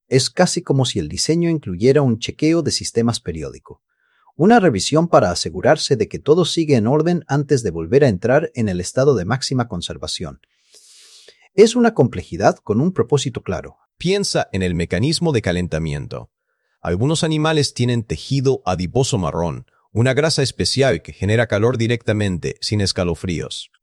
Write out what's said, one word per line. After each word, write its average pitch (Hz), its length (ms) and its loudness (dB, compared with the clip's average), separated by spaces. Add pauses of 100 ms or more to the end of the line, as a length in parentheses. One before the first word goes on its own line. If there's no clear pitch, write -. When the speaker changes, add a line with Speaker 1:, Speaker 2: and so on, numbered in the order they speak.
Speaker 1:
Es 131 220 2
casi 180 320 0
como 131 240 0
si - 140 -4
el 78 100 -2
diseño 165 400 0
incluyera 135 540 2
un 117 160 2
chequeo 160 420 -2
de 143 120 -2
sistemas 117 480 -2
periódico, 76 600 -12 (560)
una 220 240 6
revisión 156 480 2
para 113 220 4
asegurarse 120 680 0
de 107 100 0
que - 120 -8
todo 165 260 2
sigue 151 320 0
en 107 100 2
orden 156 400 0
antes 139 360 0
de 101 80 -4
volver 87 340 2
a 135 40 6
entrar 120 460 0
en 113 140 -2
el 90 140 -2
estado 131 320 2
de 90 100 -2
máxima 123 420 -4
conservación. 80 720 -10 (1120)
Es 226 200 6
una 233 200 2
complejidad 98 640 0
con 107 240 -2
un 185 100 0
propósito - 500 -2
claro. 78 360 -10 (180)
Speaker 2:
Piensa 180 560 -2
en 95 100 -2
el 90 120 0
mecanismo 131 580 -2
de 113 80 0
calentamiento. 78 880 -4 (500)
Algunos 123 440 -2
animales 156 480 0
tienen 120 320 -2
tejido 131 640 -2
adiposo 92 500 -2
marrón, 82 480 -4 (260)
una 123 220 2
grasa 147 300 0
especial 120 580 0
que - 140 -16
genera 110 320 0
calor 110 320 0
directamente, 104 840 -2
sin 104 220 -2
escalofríos. 87 880 -4 (120)